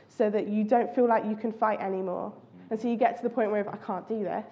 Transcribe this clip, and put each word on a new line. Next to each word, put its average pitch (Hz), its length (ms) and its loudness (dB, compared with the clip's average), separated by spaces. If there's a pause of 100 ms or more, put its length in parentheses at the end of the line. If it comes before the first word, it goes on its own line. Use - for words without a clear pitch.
so 214 220 0
that 208 180 0
you 214 160 0
don't 214 300 2
feel 247 140 4
like 226 180 4
you 214 100 -2
can 214 160 -4
fight 220 300 0
anymore. 190 500 -4 (380)
And 220 100 -4
so 240 80 -4
you 233 100 0
get 240 200 2
to - 60 -8
the 240 60 -2
point 220 220 0
where, 208 180 0
"I 208 80 -8
can't 185 300 -6
do 220 160 -2
this." 185 280 -4